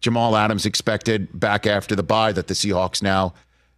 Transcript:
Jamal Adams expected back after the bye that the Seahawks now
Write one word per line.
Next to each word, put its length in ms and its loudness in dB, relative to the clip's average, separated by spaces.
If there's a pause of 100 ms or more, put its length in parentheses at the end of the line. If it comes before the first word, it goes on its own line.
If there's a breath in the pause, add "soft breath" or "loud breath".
Jamal 360 2
Adams 300 2
expected 760 -2
back 260 0
after 300 0
the 60 -2
bye 300 2
that 140 -4
the 60 -6
Seahawks 480 -2
now 320 0 (460 soft breath)